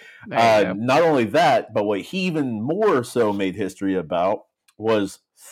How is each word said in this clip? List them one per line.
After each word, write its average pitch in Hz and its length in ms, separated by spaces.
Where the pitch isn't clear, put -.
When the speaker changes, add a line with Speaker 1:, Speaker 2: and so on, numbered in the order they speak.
Speaker 1:
There 214 120
you 92 60
Speaker 2:
Uh, 92 60
Speaker 1:
go. 101 60
Speaker 2:
not 131 220
only 151 240
that, 143 480
but 107 100
what 104 160
he 180 260
even 135 340
more 160 440
so 113 280
made 98 240
history 98 380
about 87 500
was 104 420